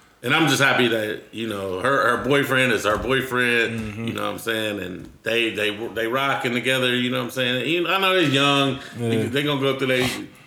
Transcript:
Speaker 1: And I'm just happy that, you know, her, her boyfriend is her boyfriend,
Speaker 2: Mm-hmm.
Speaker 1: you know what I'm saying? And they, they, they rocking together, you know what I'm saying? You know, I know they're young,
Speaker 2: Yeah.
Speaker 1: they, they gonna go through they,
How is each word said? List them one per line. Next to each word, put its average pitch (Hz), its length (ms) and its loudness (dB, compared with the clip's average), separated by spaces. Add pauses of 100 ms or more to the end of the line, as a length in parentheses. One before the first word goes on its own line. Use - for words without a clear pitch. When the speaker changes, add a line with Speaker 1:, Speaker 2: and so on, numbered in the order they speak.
(220)
Speaker 1:
And 123 120 2
I'm 160 140 4
just 131 140 4
happy 123 260 4
that, 110 320 -2 (120)
you 110 140 -6
know, 98 340 -4
her, 120 360 2
her 104 80 -6
boyfriend 131 480 2
is 98 120 0
her 104 140 4
boyfriend, 120 840 0
Speaker 2:
Mm-hmm. 110 280 -8
Speaker 1:
you 113 60 -4
know 104 100 -4
what 104 80 -4
I'm 95 60 -8
saying? 110 420 -4
And 90 300 -10 (120)
they, 117 280 0
they, 104 200 -2 (240)
they 113 140 -2
rocking 131 440 -2
together, 127 420 0
you 123 160 0
know 127 80 -2
what 123 60 -4
I'm 120 60 -8
saying? 123 380 -2
You 175 160 0
know, 160 60 -2
I 190 100 0
know 185 140 2
they're 185 140 4
young, 139 500 2 (200)
Speaker 2:
Yeah. 117 100 -2
Speaker 1:
they, 113 80 2 (120)
they 135 160 -2
gonna 143 160 -2
go 135 180 0
through 135 100 0
they, 127 180 2 (400)